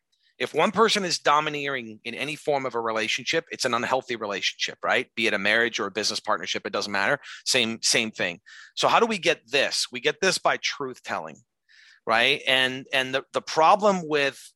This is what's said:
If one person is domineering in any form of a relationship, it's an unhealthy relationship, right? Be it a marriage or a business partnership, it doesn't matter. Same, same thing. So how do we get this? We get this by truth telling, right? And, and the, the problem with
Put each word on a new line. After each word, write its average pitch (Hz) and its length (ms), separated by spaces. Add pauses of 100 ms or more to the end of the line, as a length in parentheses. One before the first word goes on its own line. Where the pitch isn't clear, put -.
(380)
If - 160
one 175 180
person 208 320
is 170 140
domineering 143 840
in 117 100
any 135 220
form 135 320
of 117 80
a 117 40
relationship, 113 720
it's 113 160
an 120 80
unhealthy 120 420
relationship, 101 680
right? 107 320
Be 113 100
it 104 80
a 101 60
marriage 113 400
or 104 80
a 98 40
business 101 280
partnership, 98 480
it 98 60
doesn't 104 180
matter. 101 260 (260)
Same, 113 380
same 113 300
thing. 90 300 (340)
So 147 120
how 156 120
do 233 80
we 220 100
get 160 320
this? 120 420
We 123 80
get 147 220
this 185 160
by 139 200
truth - 440
telling, 85 360 (680)
right? 120 400
And, 131 480
and 131 220
the, 131 80 (100)
the 131 80
problem 185 640
with 143 320 (160)